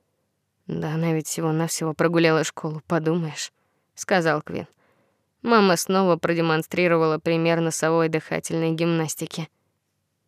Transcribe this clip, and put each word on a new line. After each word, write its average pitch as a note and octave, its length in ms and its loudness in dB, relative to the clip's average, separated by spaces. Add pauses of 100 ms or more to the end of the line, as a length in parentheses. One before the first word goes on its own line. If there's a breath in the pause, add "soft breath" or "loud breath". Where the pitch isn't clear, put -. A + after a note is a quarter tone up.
(680)
"Да E3 280 -4
она E3 180 0
ведь D#3+ 140 -2
всего-навсего D#3+ 680 -2
прогуляла E3 500 2
школу, D#3 420 -8
подумаешь", D#3+ 680 -2 (420)
сказал D#3+ 480 0
Квин. F3 240 -10 (760)
Мама G#3 340 4
снова F#3+ 400 2
продемонстрировала E3 1040 0
пример E3 420 2
носовой D#3+ 480 0
дыхательной E3 640 -2
гимнастики. E3 760 -4 (800)